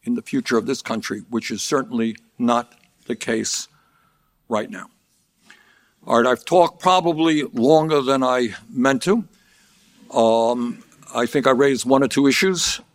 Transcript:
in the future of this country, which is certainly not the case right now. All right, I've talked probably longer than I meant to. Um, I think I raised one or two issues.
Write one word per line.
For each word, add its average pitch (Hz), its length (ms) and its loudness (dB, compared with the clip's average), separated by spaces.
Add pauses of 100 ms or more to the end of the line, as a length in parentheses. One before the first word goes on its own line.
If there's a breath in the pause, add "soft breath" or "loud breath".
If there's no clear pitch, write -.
in 120 120 -4
the 120 60 -6
future 127 360 -4
of 113 80 0
this 127 160 -4
country, 104 480 -8
which 113 220 -6
is 107 100 -8
certainly 113 540 -4 (240)
not 120 340 -2 (320)
the 117 100 -6
case - 520 -6 (800)
right 107 220 -4
now. 92 200 -16 (1160 soft breath)
All 120 100 2
right, 120 140 2
I've - 140 -4
talked 175 360 2
probably 165 640 0
longer 151 580 2
than 131 220 0
I 127 320 0 (140)
meant 131 340 0
to. 202 220 0 (880 soft breath)
Um, 117 720 0 (300)
I 120 120 0
think 135 200 -2
I 135 60 6
raised 131 340 2
one 135 180 4
or 127 40 0
two 139 180 0
issues. 175 540 0 (160)